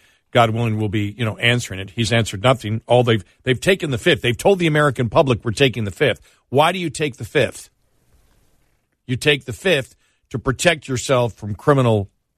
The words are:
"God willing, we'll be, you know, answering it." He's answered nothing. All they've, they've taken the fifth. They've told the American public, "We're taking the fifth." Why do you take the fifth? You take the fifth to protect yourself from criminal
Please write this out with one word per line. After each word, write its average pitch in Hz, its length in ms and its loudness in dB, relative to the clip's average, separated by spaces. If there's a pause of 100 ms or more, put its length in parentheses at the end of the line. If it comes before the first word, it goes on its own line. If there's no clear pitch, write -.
(320)
"God 117 180 4
willing, 110 280 -2
we'll 107 120 -2
be, 104 280 -4
you 123 60 -4
know, 104 140 -4
answering 120 420 -2
it." 98 120 -12
He's 117 200 -4
answered 107 320 -2
nothing. 110 440 0
All 123 160 4
they've, 113 200 0 (200)
they've 131 180 -2
taken 175 300 0
the 117 60 -2
fifth. 151 240 2
They've 120 140 -2
told 190 240 2
the 170 80 0
American 147 420 0
public, 131 360 2
"We're 117 60 -4
taking 120 340 0
the 95 60 -6
fifth." 117 280 -2 (300)
Why 156 240 4
do 190 60 -6
you 165 100 -4
take 151 260 -6
the - 80 -14
fifth? - 460 -4 (1400)
You 127 100 -4
take 147 300 0
the 120 80 -8
fifth 147 420 -2 (360)
to 123 80 -6
protect 151 480 0
yourself 123 460 -2
from 104 200 -10
criminal 117 560 2 (280)